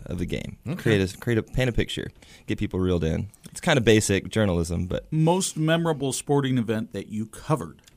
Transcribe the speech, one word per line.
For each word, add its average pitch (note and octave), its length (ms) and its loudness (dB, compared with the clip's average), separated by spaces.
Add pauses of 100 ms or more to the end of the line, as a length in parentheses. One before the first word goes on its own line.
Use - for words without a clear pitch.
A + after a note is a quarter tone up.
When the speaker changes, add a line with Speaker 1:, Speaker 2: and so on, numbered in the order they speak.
Speaker 1:
of F2 120 -6
the F2+ 80 -4
game. - 320 -6 (100)
Speaker 2:
Okay. E3 140 -6
Speaker 1:
Create G2 320 2
a, - 40 -18
create A#2+ 220 0
a, - 40 -2
paint B2 260 -2
a A2+ 40 -4
picture, - 360 -2 (360)
get - 120 -2
people F#2+ 220 -4
reeled F2+ 240 2
in." E2+ 260 -2 (220)
It's - 100 -14
kinda C#3+ 200 4
basic G#2 480 4
journalism, F2 560 0
but - 260 -6
Speaker 3:
Most D#3+ 460 2
memorable D#3 560 0
sporting C3+ 460 0
event A2 340 -2
that G2+ 140 -6
you G#2+ 180 -6
covered? - 560 -6 (160)